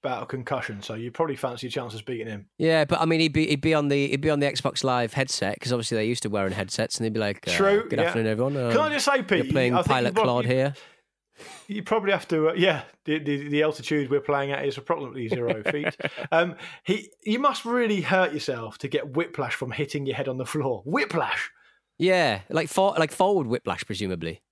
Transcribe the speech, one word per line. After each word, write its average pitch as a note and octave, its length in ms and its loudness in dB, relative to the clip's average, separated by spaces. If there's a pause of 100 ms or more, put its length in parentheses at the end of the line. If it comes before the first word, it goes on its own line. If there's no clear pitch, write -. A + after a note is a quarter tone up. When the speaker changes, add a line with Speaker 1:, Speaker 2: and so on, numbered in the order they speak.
Speaker 1:
bout B2 180 -4
of A#2 60 -8
concussion, B2 540 -6
so A2+ 120 -10
you A2+ 180 -8
probably D3+ 240 -8
fancy B2 320 -8
your A#2 40 -8
chances A2+ 300 -8
beating A2+ 260 -8
him. G#2 200 -12 (100)
Speaker 2:
Yeah, D#3+ 280 4
but E3 160 0
I E3 40 2
mean, E3 140 4
he'd D#3 140 4
be, D#3 140 2
he'd D3 140 0
be D#3+ 120 2
on D3 140 2
the, C#3+ 220 2
he'd C#3 120 0
be D3+ 80 2
on D3 100 2
the C#3+ 60 2
Xbox - 380 -2
Live B2 300 0
headset C3 460 -2
'cause B2 140 -2
obviously A#2 220 -2
they're G#2+ 100 2
used A#2 180 -2
to A2 60 -2
wearing G2 240 0
headsets, G2 440 -4
and A2+ 80 -2
he'd A2 80 -2
be A2+ 60 -2
like, G#2 280 -4
uh, - 40 -2
Speaker 1:
True, G3+ 380 4
Speaker 2:
"Good - 100 6
Speaker 1:
yeah. E3+ 60 6
Speaker 2:
afternoon, A#2 220 2
everyone. A#2+ 260 0
Speaker 1:
Can B2 240 2
I D#4 100 4
Speaker 2:
Um, D4 40 0
Speaker 1:
just D4 140 0
say, C#4 100 4
Speaker 2:
you're B3+ 80 2
Speaker 1:
Pete, E3+ 280 0
Speaker 2:
playing B2 220 4
Speaker 1:
I B2 40 4
think F3+ 100 2
Speaker 2:
Pilot B2 220 4
Speaker 1:
you - 40 -6
prob-, A3 120 2
Speaker 2:
Claude A#2+ 200 2
Speaker 1:
you, B2 60 2
Speaker 2:
here." C3+ 220 2 (920)
Speaker 1:
you G#3 160 -6
probably G3+ 280 0
have - 160 0
to, D#3+ 220 4
uh, E3 40 0
yeah, E3+ 300 4 (220)
the, D3+ 140 0
the, D3 300 -4
the D3 140 4
altitude D3 460 0
we're C#3 120 2
playing C#3 300 0
at C#3 140 -4
is C#3 120 -2
approximately B2+ 520 -6
zero A#2+ 340 -2
Speaker 2:
<laughs> - 80 -2
Speaker 1:
feet. D3 240 -4 (360)
Um, E3+ 240 2 (280)
he, G3 260 -2 (140)
you G#3+ 160 0
must C#4 260 0
really A#3 360 2
hurt E3+ 320 2
yourself A#2+ 460 -6
to C#3+ 100 -6
get C#3 260 -4
whiplash D3 400 -4
from B2 160 -6
hitting C#3+ 340 -4
your B2+ 120 -2
head C3+ 100 -4
on C3 100 -4
the B2+ 80 -4
floor. B2+ 400 -2
Whiplash. F3 640 -2 (480)
Speaker 2:
Yeah, D#3+ 520 4
like E3 200 -2
for-, F#3+ 280 4
like D#3+ 140 2
forward F#3 360 2
whiplash, G#2+ 380 -4
presumably. F#2 560 -6 (100)